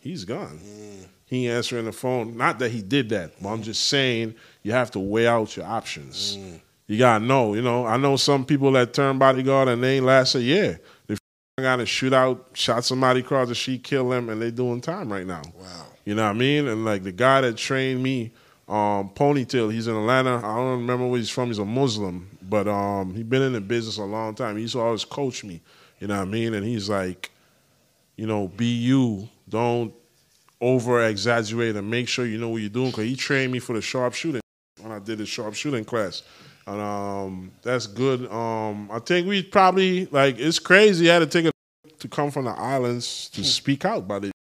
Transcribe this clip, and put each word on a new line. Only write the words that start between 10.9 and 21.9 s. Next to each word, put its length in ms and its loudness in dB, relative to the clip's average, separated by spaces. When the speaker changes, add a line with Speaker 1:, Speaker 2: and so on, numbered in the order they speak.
Speaker 1:
They 80 -4
f-, 40 -6
got 180 2
a 20 0
shootout, 560 2
shot 300 0
somebody 360 4
across 280 2
the 60 -4
street, 300 -6
kill 240 0
them, 220 -2
and 100 -4
they 100 -2
doing 300 -2
time 320 -6
right 140 -6
now. 160 -8
Speaker 2:
Wow. 320 -18
Speaker 1:
You 80 -2
know 100 2
what 60 4
I 40 0
mean? 340 2
And, 180 -2
like, 160 0
the 100 -6
guy 300 4
that 160 0
trained 440 -2
me, 280 -2
um, 460 0
Ponytail, 560 2
he's 180 -4
in 80 -2
Atlanta. 420 2
I 180 -4
don't 240 0
remember 260 -2
where 120 0
he's 100 -2
from. 200 -2
He's 100 -4
a 80 -2
Muslim, 640 -2